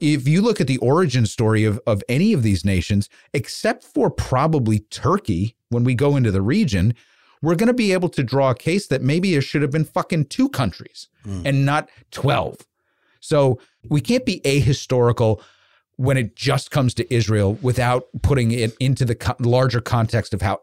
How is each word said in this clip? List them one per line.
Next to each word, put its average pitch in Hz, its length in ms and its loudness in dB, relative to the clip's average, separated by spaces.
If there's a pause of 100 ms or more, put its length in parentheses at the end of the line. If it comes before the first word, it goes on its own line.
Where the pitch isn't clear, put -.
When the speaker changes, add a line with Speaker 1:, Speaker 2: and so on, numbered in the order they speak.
Speaker 1:
if 143 280 0
you 160 120 4
look 220 200 2
at 127 80 0
the 131 100 0
origin 127 480 2
story 107 380 2
of, 104 200 0
of 104 240 0
any 185 240 2
of 139 120 0
these 98 200 0
nations, 98 440 0 (260)
except 214 480 -4
for 240 260 -2
probably 131 720 0 (120)
Turkey, 110 680 -2 (140)
when 120 120 0
we 127 140 2
go 143 180 2
into 123 160 2
the 95 120 0
region, 117 520 0 (480)
we're 165 140 0
gonna 233 180 2
be 214 180 0
able 180 180 0
to - 120 -4
draw 131 280 2
a 120 40 2
case 170 320 -2
that 131 160 -2
maybe 170 320 0
it 139 60 2
should 143 220 -2
have 139 100 -2
been 156 120 0
fucking 165 420 -2
two 262 240 -2
countries - 580 -6 (180)
Speaker 2:
Mm. 98 180 -8
Speaker 1:
and 139 220 2
not 151 240 -2 (220)
twelve. - 460 -2 (600)
So 139 380 2 (300)
we 147 120 2
can't 254 240 0
be 214 200 -2
ahistorical 123 1000 2 (540)
when 131 200 0
it 117 180 -4
just - 360 -2
comes 127 240 0
to - 200 -4
Israel 107 460 0
without 123 460 0 (160)
putting 123 300 2
it 113 280 -2
into 131 240 0
the 117 100 -2
co-, - 240 -4
larger 123 440 2
context 113 500 -2
of 95 80 -4
how 101 220 -2